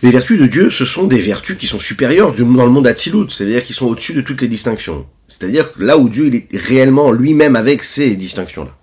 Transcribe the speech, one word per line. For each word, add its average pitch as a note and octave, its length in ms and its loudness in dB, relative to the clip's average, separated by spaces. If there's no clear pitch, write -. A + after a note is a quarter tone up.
les B2 100 6
vertus B2+ 280 2
de C3+ 80 6
Dieu, E3 220 2
ce - 160 -4
sont F3+ 200 -4
des B2+ 160 2
vertus G#2 360 -6
qui - 100 -8
sont G#2+ 120 -6
supérieures D3 520 0
du, A2+ 120 -2
dans B2 220 4
le A#2+ 60 4
monde C3 160 4
Hatzilut, E3 420 0
c'est-à-dire A2+ 340 -4
qui - 100 -12
sont C3 120 -6
au-dessus A2+ 280 -4
de D3 80 -2
toutes C3 200 -6
les B2 60 -2
distinctions. G#2+ 580 -6
C'est-à-dire C3 500 -4
là C3 200 2
où B2+ 120 4
Dieu, C3+ 180 0
il B2 80 0
est A2+ 180 -4
réellement C3 580 2
lui-même C#3+ 440 4
avec A#2 280 0
ces C3+ 320 -2
distinctions-là. F2+ 680 -10